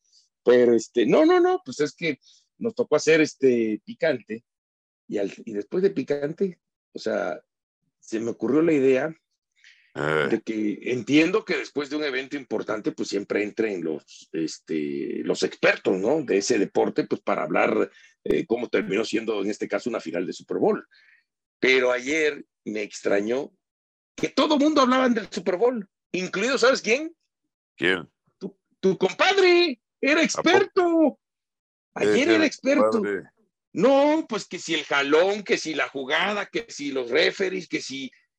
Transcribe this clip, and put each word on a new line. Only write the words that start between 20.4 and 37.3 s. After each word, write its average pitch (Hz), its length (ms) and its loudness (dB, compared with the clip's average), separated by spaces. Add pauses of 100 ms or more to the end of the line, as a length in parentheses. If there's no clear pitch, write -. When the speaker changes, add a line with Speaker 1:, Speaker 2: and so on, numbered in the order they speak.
Speaker 1:
Bowl. 160 300 0 (720)
Pero 127 320 4
ayer 147 540 -2 (200)
me 104 180 -6
extrañó 104 680 -2 (640)
que - 140 -4
todo 302 300 2
mundo 294 220 2
hablaban 254 340 2
del 208 160 -6
Super 175 260 -4
Bowl, 233 300 0 (240)
incluido, 196 480 -2
¿sabes 247 240 4
quién? 294 320 -2 (600)
Speaker 2:
¿Quién? 90 320 0 (300)
Speaker 1:
Tu, - 180 -14 (240)
tu 190 200 2
compadre, 349 840 2 (180)
era 302 220 2
Speaker 2:
¿A 262 60 2
poco? - 220 0
Speaker 1:
experto. 349 720 2 (760)
Speaker 2:
¿Qué - 80 -8
Speaker 1:
Ayer 208 80 4
Speaker 2:
decía 233 140 4
Speaker 1:
era 330 100 6
Speaker 2:
el 320 80 4
Speaker 1:
experto. 262 480 2
Speaker 2:
compadre? 202 320 -2 (500)
Speaker 1:
No, 285 560 4
pues 208 160 -6
que 175 140 -12
si 160 160 -4
el 151 80 -4
jalón, 160 600 2
que 180 140 0
si 160 160 -8
la 135 160 -4
jugada, 170 560 -4
que - 240 -8
si 143 220 -8
los 127 180 -4
referees, 185 580 -2